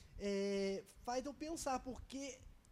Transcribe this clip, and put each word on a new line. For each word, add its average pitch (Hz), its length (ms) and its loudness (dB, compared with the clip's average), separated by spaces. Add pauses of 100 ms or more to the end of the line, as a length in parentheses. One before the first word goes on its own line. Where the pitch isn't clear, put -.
(180)
é, 196 680 4 (200)
faz 247 220 2
eu 285 80 -2
pensar, 302 460 0
porque 254 600 -6 (320)